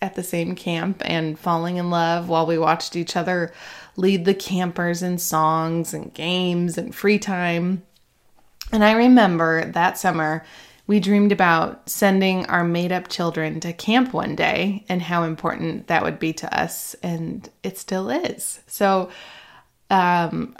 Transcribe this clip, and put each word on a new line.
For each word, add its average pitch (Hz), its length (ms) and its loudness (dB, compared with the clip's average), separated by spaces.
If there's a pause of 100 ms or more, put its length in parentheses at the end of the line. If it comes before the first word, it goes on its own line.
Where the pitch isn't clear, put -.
at 190 140 -6
the - 80 -6
same 175 320 -4
camp 175 500 -4
and 160 340 -2
falling 170 380 -2
in 175 140 -2
love 170 400 0
while 165 160 2
we 165 100 0
watched 160 400 0
each 170 180 -6
other 175 380 -2 (440)
lead 185 280 2
the 196 100 4
campers 180 680 -2
in 180 160 -2
songs 160 720 0
and - 220 -12
games 175 640 -2
and - 160 -8
free 202 240 2
time. 180 640 -2 (880)
And 214 140 4
I 214 80 6
remember 185 800 6
that 175 260 0
summer, 160 480 -2 (400)
we 208 120 4
dreamed 202 320 4
about 170 600 2
sending 190 560 2
our 175 180 0
made-up 175 440 0
children 160 520 -4
to 170 140 -8
camp 247 400 2
one 170 200 -2
day 190 540 0
and 180 140 -2
how 170 220 0
important 160 640 -4
that 165 140 2
would 156 160 -2
be 160 140 -2
to - 260 -6
us, - 440 -6
and 170 460 -6 (140)
it 190 140 -8
still 190 320 -6
is. - 580 -4
So, 190 440 2 (800)
um, 175 680 2